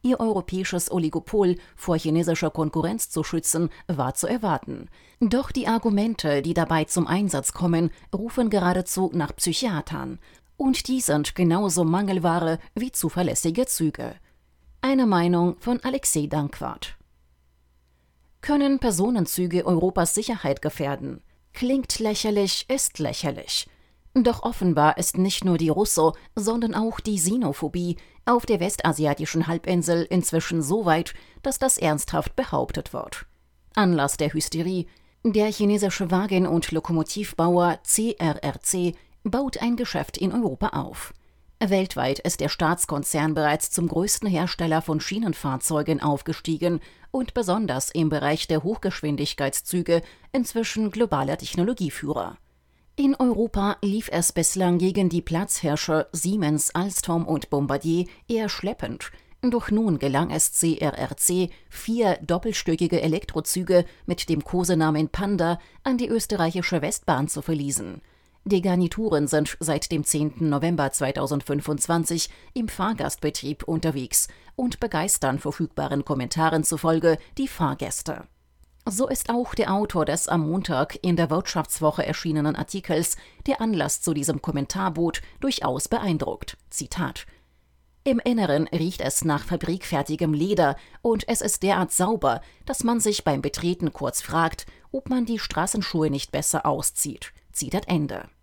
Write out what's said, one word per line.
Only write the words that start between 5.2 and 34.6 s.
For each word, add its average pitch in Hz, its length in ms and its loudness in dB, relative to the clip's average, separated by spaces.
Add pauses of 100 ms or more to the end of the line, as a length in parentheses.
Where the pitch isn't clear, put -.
Doch 240 300 2
die 247 180 -2
Argumente, 208 720 2
die 165 120 -2
dabei 165 300 2
zum - 240 0
Einsatz 175 460 0
kommen, 170 380 2 (220)
rufen 226 360 0
geradezu 185 640 2
nach 151 240 0
Psychiatern. 160 840 -2 (380)
Und 262 320 0
die 262 100 0
sind 151 340 0
genauso 175 520 2
Mangelware 170 760 2 (160)
wie 247 160 -4
zuverlässige 170 760 0
Züge. - 480 -4 (680)
Eine 262 240 4
Meinung 175 540 4
von 240 220 -2
Alexei 262 460 0
Dankwart. 143 720 -6 (1400)
Können 277 380 4
Personenzüge 180 840 2
Europas 180 480 2
Sicherheit 185 480 -2
gefährden? 139 600 -6 (320)
Klingt 254 460 -2
lächerlich, 208 680 0
ist - 300 -2
lächerlich. - 680 -4 (460)
Doch 240 260 4
offenbar 175 560 4
ist 175 220 -2
nicht 190 260 0
nur 175 140 4
die 160 100 2
Russo-, 160 440 4 (220)
sondern 226 380 0
auch 226 260 -2
die 208 180 -2
Xenophobie 175 800 -2 (280)
auf 240 220 4
der 208 120 2
westasiatischen 156 880 0
Halbinsel 170 640 0
inzwischen 165 540 0
so 190 220 0
weit, 170 280 2 (300)
dass 269 160 -4
das - 180 4
ernsthaft 151 580 0
behauptet 135 560 -2
wird. - 360 -10 (480)
Anlass 170 420 4
der 147 160 0
Hysterie: 170 540 -2 (360)